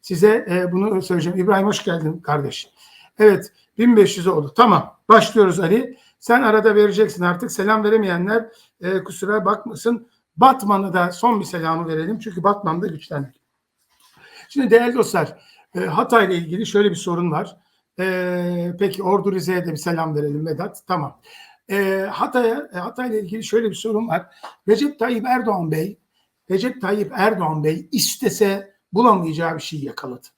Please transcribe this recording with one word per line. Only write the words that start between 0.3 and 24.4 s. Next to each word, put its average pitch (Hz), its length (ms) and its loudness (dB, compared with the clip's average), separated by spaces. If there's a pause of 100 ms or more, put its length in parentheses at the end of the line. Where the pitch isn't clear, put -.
e, 180 220 0
bunu 190 300 0
söyleyeceğim. 180 380 -2
İbrahim 196 280 2
hoş - 160 -2
geldin 165 360 -4
kardeş. 143 500 -6 (480)
Evet, 202 360 6 (240)
bin 233 200 6
beş 196 200 6
yüz 175 100 -2
oldu. 151 280 -2
Tamam, 214 420 4 (120)
başlıyoruz 208 500 6
Ali. 202 380 0 (220)
Sen 240 220 2
arada 214 340 4
vereceksin 202 480 2
artık. 175 280 -2
Selam 214 320 0
veremeyenler, 208 640 0 (360)
e, 185 220 -4
kusura 196 420 -4
bakmasın. 226 600 -4 (300)
Batman'a 202 560 2
da 175 180 0
son 226 280 0
bir 185 60 -6
selamı 165 420 -4
verelim. 165 320 -4
Çünkü 180 240 -10
Batman'da 196 440 0
güçlendik. 147 540 -12 (1080)
Şimdi 254 220 0
değerli 240 240 6
dostlar, 185 420 -2 (380)
e, 180 40 -6
Hatay'la 190 560 2
ilgili 170 300 -6
şöyle 208 240 2
bir 170 60 -2
sorun 175 360 -4
var. - 260 -6 (420)
E, 180 800 -4
peki 196 240 -2
Ordu 196 280 0
Rize'ye 180 340 -2
de 170 60 -4
bir 131 60 -6
selam 165 380 -4
verelim 147 300 -4
Vedat. 165 420 -8
Tamam. 156 340 -6 (480)
E, 190 420 0
Hatay'a, 247 640 -2
e, 180 40 -10
Hatay'la 220 420 -6
ilgili 202 240 -8
şöyle 220 260 0
bir 180 60 -6
sorun 220 320 -4
var. 180 280 -6 (320)